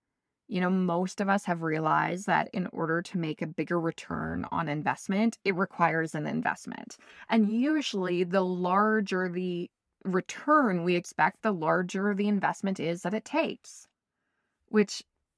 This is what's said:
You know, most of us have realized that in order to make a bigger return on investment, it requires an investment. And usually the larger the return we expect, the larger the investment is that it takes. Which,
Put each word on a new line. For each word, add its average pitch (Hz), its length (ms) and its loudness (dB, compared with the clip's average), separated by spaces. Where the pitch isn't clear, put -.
You 196 120 -4
know, 180 120 2
most 185 500 0
of 196 80 0
us 202 160 2
have 170 160 -2
realized 160 640 0
that 160 260 2
in 180 220 -2
order 165 300 0
to - 160 -6
make 160 240 -2
a 160 40 -4
bigger 165 320 -2
return 165 680 -4
on 165 220 -4
investment, 151 760 0
it 196 100 0
requires 165 640 0
an 151 100 -4
investment. - 720 -4
And 214 220 4
usually 220 720 0
the 185 180 2
larger 185 880 2
the 180 400 -4
return 190 800 2
we 175 120 2
expect, 175 480 0
the 220 100 2
larger 180 640 0
the 202 120 2
investment 190 520 0
is 170 240 -2
that 185 100 -2
it 214 100 -4
takes. - 600 -4
Which, 208 300 2